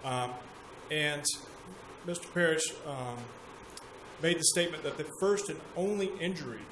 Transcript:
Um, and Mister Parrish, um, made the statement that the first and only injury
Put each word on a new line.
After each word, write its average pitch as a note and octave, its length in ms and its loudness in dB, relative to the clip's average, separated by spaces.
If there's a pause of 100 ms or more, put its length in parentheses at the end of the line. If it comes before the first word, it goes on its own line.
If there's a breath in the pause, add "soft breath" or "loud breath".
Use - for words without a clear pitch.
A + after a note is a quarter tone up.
Um, B2+ 280 0 (600)
and D3 320 2 (800)
Mister E3+ 240 -4
Parrish, E3 340 6 (220)
um, B2+ 320 -4 (1040)
made E3 180 6
the D#3 60 0
statement E3 380 4
that C#3 140 0
the D3+ 80 -4 (140)
first G3+ 300 4
and D3 100 -4 (160)
only G3 320 2 (140)
injury D3+ 400 -2 (100)